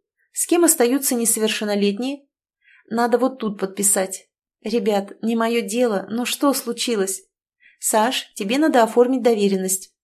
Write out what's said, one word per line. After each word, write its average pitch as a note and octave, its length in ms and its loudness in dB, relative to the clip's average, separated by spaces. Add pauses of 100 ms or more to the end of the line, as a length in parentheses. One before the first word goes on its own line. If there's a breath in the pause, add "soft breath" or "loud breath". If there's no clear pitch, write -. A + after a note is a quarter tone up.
(340)
С - 140 -6
кем E4+ 180 2
остаются C4+ 500 2
несовершеннолетние? G#3+ 1120 -2 (640 soft breath)
Надо A#3+ 260 0
вот C4 220 0
тут G#3+ 200 -6
подписать. F#3+ 720 -2 (340)
Ребят, G#3 600 -2
не A3+ 120 -2
моё A3+ 280 0
дело, G#3 480 -2
но A#3 160 -4
что C#4+ 260 0
случилось? A#3 680 -4 (640 soft breath)
Саш, A#3 480 0
тебе G#3+ 220 -2
надо C#4 260 4
оформить B3 400 4
доверенность. G3+ 800 0